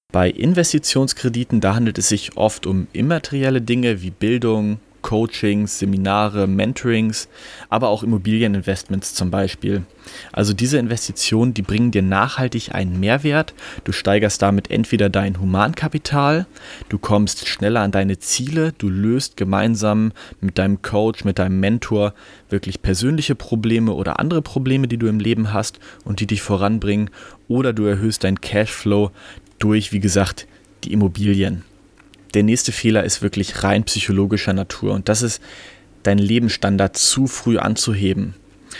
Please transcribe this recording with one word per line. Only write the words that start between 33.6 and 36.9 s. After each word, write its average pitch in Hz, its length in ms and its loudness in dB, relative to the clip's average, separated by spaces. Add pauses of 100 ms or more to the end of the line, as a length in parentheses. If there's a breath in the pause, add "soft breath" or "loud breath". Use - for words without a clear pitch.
rein 101 180 2
psychologischer 101 720 0
Natur 95 420 -4
und 95 140 -2
das 107 140 2
ist, 117 200 -4 (640 loud breath)
deinen 101 140 4
Lebensstandard 101 800 2